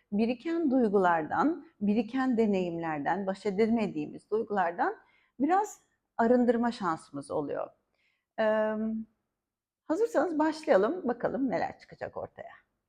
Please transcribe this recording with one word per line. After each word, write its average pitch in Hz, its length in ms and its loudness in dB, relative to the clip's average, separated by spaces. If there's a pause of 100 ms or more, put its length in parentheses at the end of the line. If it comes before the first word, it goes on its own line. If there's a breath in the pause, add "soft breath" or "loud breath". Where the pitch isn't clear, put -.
(120 loud breath)
biriken 254 580 0
duygulardan, 196 960 2 (140)
biriken 233 560 0
deneyimlerden, 175 920 0
baş 196 200 -4
edemediğimiz 196 840 -2
duygulardan 208 640 0 (440 soft breath)
biraz 370 400 0 (360)
arındırma 233 560 4
şansımız 160 580 -6
oluyor. - 400 -4 (680)
Eee, 214 360 0 (1120)
hazırsanız 339 500 0
başlayalım, 302 720 2
bakalım - 420 -2
neler - 280 -4
çıkacak - 380 -12
ortaya. - 360 -12 (360)